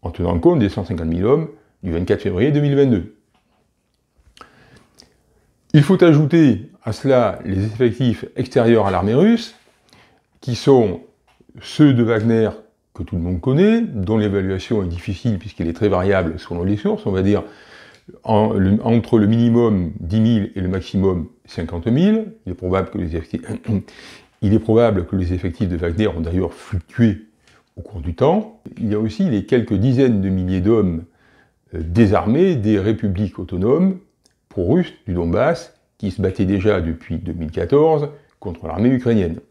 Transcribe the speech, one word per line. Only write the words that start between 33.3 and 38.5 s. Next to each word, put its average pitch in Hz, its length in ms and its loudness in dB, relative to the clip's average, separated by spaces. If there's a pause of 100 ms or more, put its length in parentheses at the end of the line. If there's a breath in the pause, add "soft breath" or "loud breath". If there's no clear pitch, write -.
autonomes 139 600 0 (480)
pro-russes 120 460 -2 (120)
du 90 80 -6
Donbass, 98 640 -2 (200)
qui 101 140 -6
se 98 100 -8
battaient 95 240 -2
déjà 98 340 0
depuis 82 380 -6
deux 87 160 -8
mille 82 180 -8
quatorze 147 560 0 (320 loud breath)
contre 85 280 -12